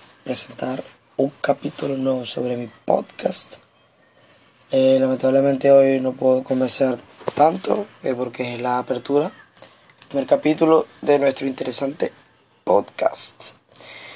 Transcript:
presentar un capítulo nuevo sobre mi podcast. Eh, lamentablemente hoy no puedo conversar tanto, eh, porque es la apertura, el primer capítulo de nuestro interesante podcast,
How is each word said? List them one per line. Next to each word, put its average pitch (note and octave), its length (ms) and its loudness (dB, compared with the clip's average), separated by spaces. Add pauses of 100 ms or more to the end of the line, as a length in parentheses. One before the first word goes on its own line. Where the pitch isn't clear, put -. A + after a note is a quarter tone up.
(240)
presentar B2+ 580 -8 (340)
un C#3 140 0 (100)
capítulo D3+ 560 -4
nuevo C3 280 -2
sobre B2 320 -6
mi A#2+ 120 -8 (160)
podcast. - 720 -4 (1120)
Eh, C3+ 300 4
lamentablemente C3+ 680 2
hoy C3+ 300 8
no C3 120 -2
puedo B2+ 300 2
conversar B2+ 560 0 (360)
tanto, F#3+ 520 0 (160)
eh, C3 120 -4
porque B2 400 -8
es A#2 60 -10
la B2 180 -2
apertura, C3 480 -2 (760)
el - 60 -20
primer C3+ 180 -4
capítulo D#3 600 2 (160)
de C#3+ 160 4
nuestro C#3 280 0
interesante C3+ 680 -6 (520)
podcast, - 920 -2 (580)